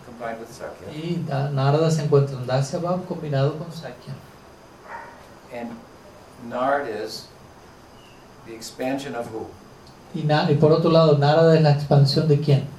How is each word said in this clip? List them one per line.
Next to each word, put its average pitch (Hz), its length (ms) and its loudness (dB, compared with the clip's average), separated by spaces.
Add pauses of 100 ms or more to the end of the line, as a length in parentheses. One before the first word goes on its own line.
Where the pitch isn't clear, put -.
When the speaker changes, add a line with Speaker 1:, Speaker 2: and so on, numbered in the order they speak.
Speaker 1:
combined 113 360 -12
with 117 100 -16
Sakya. - 420 -16
Speaker 2:
Y 160 360 -6
Da-, 139 240 -4
Narada 143 400 2
se 151 120 0
encuentra 143 340 2
en 123 100 -8
Dasya 160 320 -2
Bhav 175 260 -4
combinado 151 520 -4
con 175 140 -12
Sakya. - 420 -16 (1400)
Speaker 1:
And 117 180 -12 (800)
Narada 127 400 -2
is 107 380 -10 (1200)
the 113 60 -16
expansion 131 640 -8
of 117 160 -8
who? 110 140 -10 (680)
Speaker 2:
Y, 156 100 -8
Na-, 151 280 0
y 143 40 4
por 151 160 4
otro 165 200 2
lado, 156 260 6
Narada 160 380 6
es 160 60 6
la 147 100 6
expansión 143 560 4
de 147 120 4
quién? 139 260 2 (140)